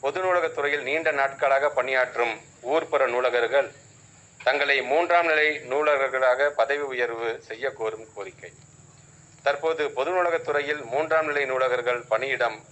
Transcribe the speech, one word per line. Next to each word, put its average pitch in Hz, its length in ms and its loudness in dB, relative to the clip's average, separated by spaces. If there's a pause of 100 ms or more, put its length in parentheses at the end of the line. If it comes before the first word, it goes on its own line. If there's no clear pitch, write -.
பொது 143 200 -4
நூலகத்துறையில் 160 600 0
நீண்ட 156 280 -2
நாட்களாக 139 600 2
பணியாற்றும் 127 640 0 (280)
ஊர்ப்புற 147 460 0
நூலகர்கள் 123 640 0 (760)
தங்களை 139 380 2
மூன்றாம் 170 440 2
நிலை 156 220 4 (100)
நூலகர்களாக 135 920 2
பதவி 139 320 0
உயர்வு 117 640 -4
செய்ய 120 240 -6
கோரும் 110 440 -6
கோரிக்கை. 95 380 -14 (920)
தற்போது 151 480 0
பொது 139 200 -2
நூலகத்துறையில் 156 760 0
மூன்றாம் 156 420 0
நிலை 143 180 -2
நூலகர்கள் 127 560 0
பணியிடம் 117 720 -2